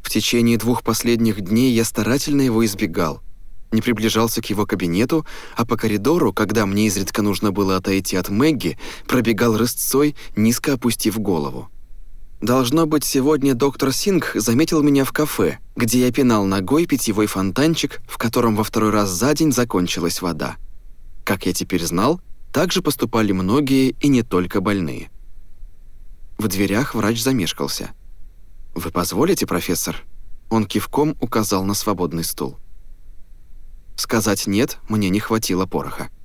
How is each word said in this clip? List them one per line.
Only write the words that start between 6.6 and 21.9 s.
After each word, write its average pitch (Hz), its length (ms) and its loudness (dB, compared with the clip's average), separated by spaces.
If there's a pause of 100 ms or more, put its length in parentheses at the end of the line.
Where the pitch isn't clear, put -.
мне 104 220 2
изредка 98 340 -2
нужно 101 300 2
было 95 240 2
отойти 95 400 0
от 90 140 -2
Мэгги, 139 500 2 (260)
пробегал 117 500 2
рысцой, 135 600 2 (180)
низко 117 380 2
опустив 113 480 0
голову. 73 480 -2 (720)
Должно 131 460 2
быть, 151 180 2
сегодня 139 500 2
доктор 135 380 2
Сингх - 420 0
заметил 139 480 2
меня 139 220 4
в - 80 -2
кафе, 113 480 0 (160)
где 120 280 4
я 123 80 4
пинал 117 320 4
ногой 98 420 2
питьевой 107 400 2
фонтанчик, 104 840 0
в - 100 -12
котором 117 380 2
во 107 80 2
второй 107 260 2
раз 104 200 2
за 113 220 2
день 151 200 4
закончилась 92 680 0
вода. 76 360 -4 (680)
Как - 220 -2
я 90 60 0
теперь - 320 -2
знал, 104 360 0 (320)